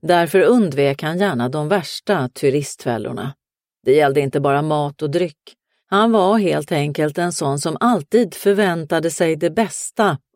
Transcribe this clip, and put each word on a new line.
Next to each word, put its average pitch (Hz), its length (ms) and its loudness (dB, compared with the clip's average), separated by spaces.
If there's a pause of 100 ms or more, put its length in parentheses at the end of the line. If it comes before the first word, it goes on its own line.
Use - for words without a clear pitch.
Därför 175 380 4
undvek 147 600 2
han 160 160 -4
gärna 139 300 0
de 151 200 -4
värsta 170 600 -2
turistfällorna. 135 1040 -4 (500)
Det 127 80 4
gällde 143 280 4
inte 139 200 -2
bara 143 220 0
mat 151 400 -4
och 151 80 -4
dryck. 170 460 -6 (320)
Han 220 240 2
var 208 260 4
helt 151 340 -2
enkelt 151 460 -2
en 175 140 -2
sån 143 260 -2
som 160 220 -4
alltid 220 540 0
förväntade 170 760 0
sig 160 260 0
det 170 140 -2
bästa 185 680 -2 (180)